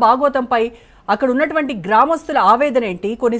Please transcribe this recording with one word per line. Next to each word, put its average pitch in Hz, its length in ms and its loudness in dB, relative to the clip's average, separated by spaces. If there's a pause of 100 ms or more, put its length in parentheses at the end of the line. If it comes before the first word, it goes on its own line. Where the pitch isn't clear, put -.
బాగోతంపై 254 580 0 (500)
అక్కడ 254 220 0
ఉన్నటువంటి 302 400 -2 (120)
గ్రామస్తుల 277 520 0 (120)
ఆవేదన 247 400 2
ఏంటి? 180 180 -6 (140)
కొన్ని 233 180 0